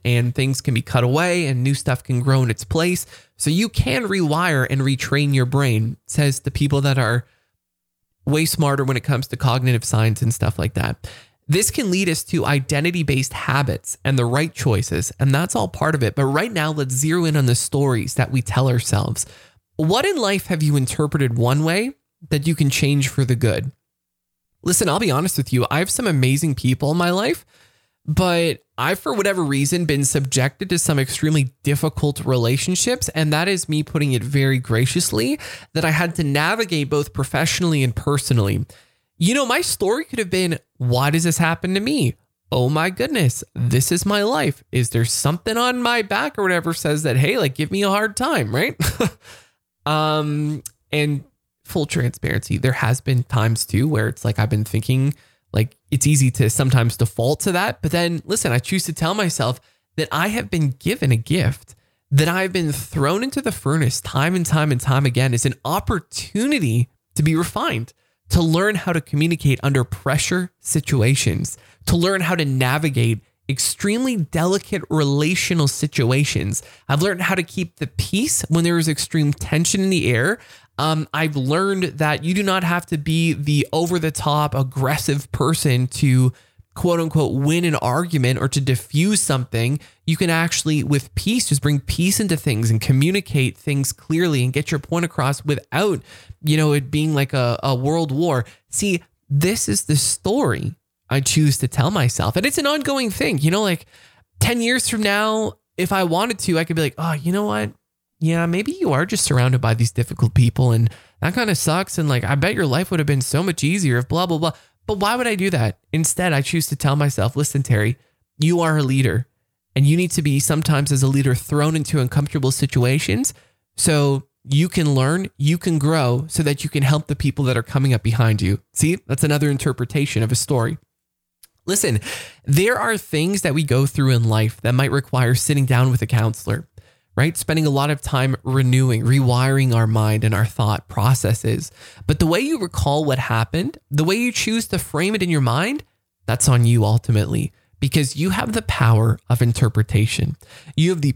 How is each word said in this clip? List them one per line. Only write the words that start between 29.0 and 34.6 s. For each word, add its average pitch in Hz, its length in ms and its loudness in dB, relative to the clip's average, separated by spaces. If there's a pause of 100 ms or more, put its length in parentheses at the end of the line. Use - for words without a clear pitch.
whatever 196 300 0
reason, 143 420 0
been 143 200 0
subjected 135 640 -2
to 175 100 0
some 147 200 0
extremely 147 540 0 (100)
difficult 143 640 -2
relationships, 131 840 0
and 156 240 0
that 160 140 0
is 190 220 -2
me 151 140 0
putting 147 300 -2
it 113 100 0
very 135 360 2
graciously, 180 800 0 (340)